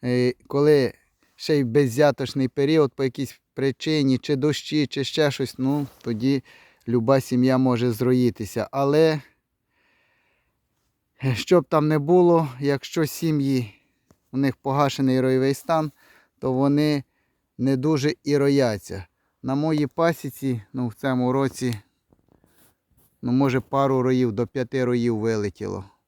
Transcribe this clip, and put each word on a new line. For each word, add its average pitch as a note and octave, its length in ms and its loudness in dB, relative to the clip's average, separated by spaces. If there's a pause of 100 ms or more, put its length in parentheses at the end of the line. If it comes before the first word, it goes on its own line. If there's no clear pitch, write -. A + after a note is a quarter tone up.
е, B2 300 0 (120)
коли C#3+ 460 2 (440)
ще D3+ 220 -2
й C#3 60 0
беззяточний C3 840 2
період C#3+ 440 2
по C#3 120 -4
якійсь C3 360 -6 (140)
причині, C3+ 640 0
чи C#3+ 180 -2
дощі, D3 500 -2
чи C3+ 180 -6
ще D3+ 260 0
щось, C3 280 -6
ну C#3 280 -2 (160)
тоді B2+ 420 -2 (440)
люба B2 320 2
сім'я B2+ 380 2
може B2 340 2
зроїтися. A#2+ 800 -2
Але, D3 500 2 (2000)
е, C3+ 100 0
що F3 260 2
б - 40 -6
там D3+ 240 0
не D#3 100 2
було, E3+ 500 4 (120)
якщо C#3+ 460 -2
сім'ї, C#3 680 -2 (580)
у B2 40 -6
них C3+ 200 0
погашений C3+ 640 0
ройовий C3 340 2
стан, D#3 380 -4 (460)
то C3 140 -4
вони C#3+ 520 0 (540)
не C3+ 180 0
дуже D3 380 0 (100)
і C#3+ 120 0
рояться. A#2+ 680 0 (360)
На C3 120 -4
моїй D3+ 320 0
пасіці, C3+ 760 -4 (100)
ну, B2+ 160 -4
в A2 60 -10
цьому B2+ 380 -2
році, B2+ 460 -2 (1400)
ну, A#2+ 100 -2
може, C3 280 2
пару C#3 420 0
роїв, B2+ 300 2
до A2+ 140 -4
п'яти B2+ 380 -4
роїв A#2+ 340 0
вилетіло. G2+ 680 -4 (220)